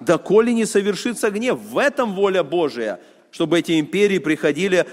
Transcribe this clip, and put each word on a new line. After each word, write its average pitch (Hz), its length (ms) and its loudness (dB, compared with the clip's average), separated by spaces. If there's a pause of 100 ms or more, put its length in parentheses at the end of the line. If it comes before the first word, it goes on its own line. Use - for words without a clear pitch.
«Доколе 208 520 2
не 226 120 0
совершится 208 640 -2
гнев». 208 280 -2
В 120 200 -10
этом 254 360 0
воля 190 300 0
Божия, 120 560 -2 (320)
чтобы 170 280 0
эти 160 200 0
империи 190 400 0
приходили 156 720 0